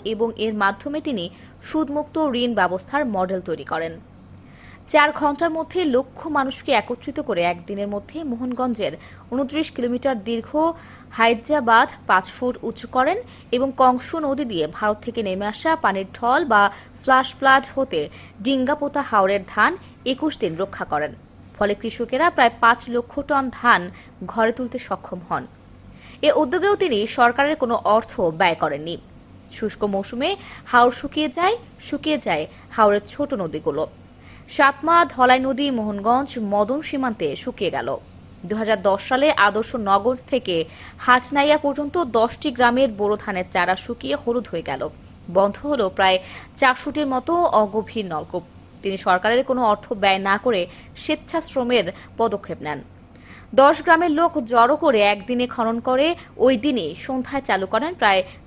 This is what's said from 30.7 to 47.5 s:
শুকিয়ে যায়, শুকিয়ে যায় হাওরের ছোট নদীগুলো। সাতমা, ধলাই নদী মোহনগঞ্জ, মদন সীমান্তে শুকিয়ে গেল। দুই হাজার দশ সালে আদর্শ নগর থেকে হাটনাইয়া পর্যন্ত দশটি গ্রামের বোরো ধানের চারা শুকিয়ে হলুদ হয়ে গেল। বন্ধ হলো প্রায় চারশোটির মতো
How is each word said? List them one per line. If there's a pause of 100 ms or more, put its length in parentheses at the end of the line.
শুকিয়ে
যায়, (260)
শুকিয়ে
যায় (260)
হাওরের
ছোট
নদীগুলো। (640)
সাতমা,
ধলাই
নদী
মোহনগঞ্জ, (220)
মদন
সীমান্তে
শুকিয়ে
গেল। (560)
দুই
হাজার
দশ
সালে (200)
আদর্শ (200)
নগর (140)
থেকে (420)
হাটনাইয়া
পর্যন্ত (240)
দশটি
গ্রামের
বোরো
ধানের
চারা
শুকিয়ে
হলুদ
হয়ে
গেল। (500)
বন্ধ
হলো
প্রায় (360)
চারশোটির
মতো (300)